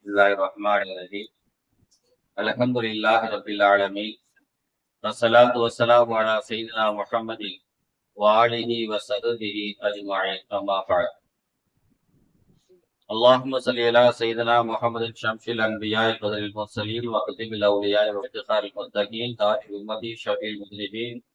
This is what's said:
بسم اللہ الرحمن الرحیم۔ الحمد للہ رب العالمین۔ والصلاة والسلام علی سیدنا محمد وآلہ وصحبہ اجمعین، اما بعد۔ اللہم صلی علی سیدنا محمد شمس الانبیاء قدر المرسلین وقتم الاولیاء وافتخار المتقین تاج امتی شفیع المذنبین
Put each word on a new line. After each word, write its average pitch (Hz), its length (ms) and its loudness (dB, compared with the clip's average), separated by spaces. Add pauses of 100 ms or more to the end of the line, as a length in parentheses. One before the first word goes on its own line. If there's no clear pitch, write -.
بسم 101 80 -14
اللہ 101 120 4
الرحمن 101 680 2
الرحیم۔ 95 360 -10 (1080)
الحمد 117 420 -2
للہ 110 460 2
رب 104 220 -6
العالمین۔ 101 680 2 (920)
والصلاة 120 520 6
والسلام 117 580 4
علی 110 340 0
سیدنا 110 440 -2
محمد 113 500 -6 (720)
وآلہ 113 760 2
وصحبہ 107 540 -4 (360)
اجمعین، 98 580 -4 (120)
اما 98 300 -2
بعد۔ 95 260 0 (2000)
اللہم 127 520 4
صلی 120 300 0
علی 120 280 6
سیدنا 117 440 2
محمد 113 400 -4 (140)
شمس 110 320 -6
الانبیاء 110 720 -2
قدر 104 180 -4
المرسلین 107 680 -6
وقتم 113 460 -6
الاولیاء 104 520 2 (100)
وافتخار 104 480 -4
المتقین 104 720 -6
تاج 107 240 0 (100)
امتی 107 460 -10
شفیع 107 340 -6
المذنبین 104 680 -10 (160)